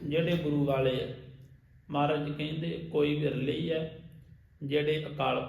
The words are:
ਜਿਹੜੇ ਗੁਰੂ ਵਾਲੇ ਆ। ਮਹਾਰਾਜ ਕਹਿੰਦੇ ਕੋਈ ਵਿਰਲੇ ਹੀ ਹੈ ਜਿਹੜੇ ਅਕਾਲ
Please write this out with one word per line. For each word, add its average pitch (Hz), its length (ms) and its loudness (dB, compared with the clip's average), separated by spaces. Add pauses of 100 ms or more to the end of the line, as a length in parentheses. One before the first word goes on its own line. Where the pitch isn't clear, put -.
ਜਿਹੜੇ 165 320 2
ਗੁਰੂ 147 280 2
ਵਾਲੇ 131 400 2
ਆ। - 20 -6 (840)
ਮਹਾਰਾਜ 147 400 2
ਕਹਿੰਦੇ 156 600 -4
ਕੋਈ 147 280 4
ਵਿਰਲੇ 139 320 0
ਹੀ 170 200 0
ਹੈ 160 260 -4 (640)
ਜਿਹੜੇ 151 440 2
ਅਕਾਲ 135 420 0